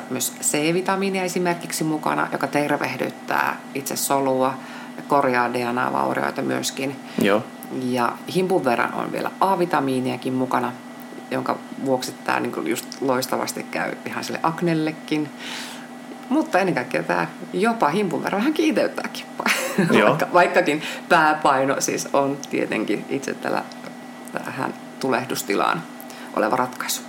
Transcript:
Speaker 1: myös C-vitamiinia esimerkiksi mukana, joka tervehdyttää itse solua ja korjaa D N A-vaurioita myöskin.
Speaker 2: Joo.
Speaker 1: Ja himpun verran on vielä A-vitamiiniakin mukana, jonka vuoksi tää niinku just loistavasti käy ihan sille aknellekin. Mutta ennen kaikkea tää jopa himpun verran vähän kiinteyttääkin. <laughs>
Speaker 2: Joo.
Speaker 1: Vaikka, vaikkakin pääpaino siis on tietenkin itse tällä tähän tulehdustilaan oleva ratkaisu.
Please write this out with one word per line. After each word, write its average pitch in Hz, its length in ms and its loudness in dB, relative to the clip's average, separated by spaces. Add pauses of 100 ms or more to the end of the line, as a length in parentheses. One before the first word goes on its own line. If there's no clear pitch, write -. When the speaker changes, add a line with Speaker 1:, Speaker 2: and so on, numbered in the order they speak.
(100)
Speaker 1:
myös 127 300 -2
C-vitamiinia 185 840 2
esimerkiksi 175 600 0
mukana, 151 480 0
joka 147 140 -2
tervehdyttää 143 1080 0 (180)
itse 135 220 -4
solua 135 580 2 (420)
ja - 120 -12
korjaa 123 440 4
D 120 200 0
N 123 60 0
A-vaurioita 135 640 0
myöskin. 135 540 -2 (260)
Speaker 2:
Joo. 104 200 6 (400)
Speaker 1:
Ja 123 300 2 (220)
himpun 180 300 2
verran 123 300 2
on - 180 -2
vielä - 180 -2 (100)
A-vitamiiniakin 135 920 2
mukana, 127 400 0 (580)
jonka 127 280 -2 (260)
vuoksi 131 300 0 (100)
tää 127 160 2
niinku 120 200 -4
just - 260 -2 (140)
loistavasti 123 720 0
käy - 220 -4 (140)
ihan - 180 -6
sille - 180 -6
aknellekin. 156 840 0 (1000)
Mutta 302 300 2
ennen 185 160 4
kaikkea 127 280 -2
tää 170 240 0 (260)
jopa 208 360 2
himpun 156 360 0
verran 185 160 0
vähän 285 140 2
kiinteyttääkin. - 680 0 (380)
<laughs> - 360 4
Speaker 2:
Joo. 107 100 8
Speaker 1:
Vaikka, 143 240 4
vaikkakin 175 500 6 (260)
pääpaino 151 720 6
siis - 320 -2
on 139 260 2 (120)
tietenkin 107 580 0
itse - 260 -4
tällä - 280 -2 (680)
tähän - 420 -4 (260)
tulehdustilaan 117 840 0 (540)
oleva 104 200 2
ratkaisu. - 520 -2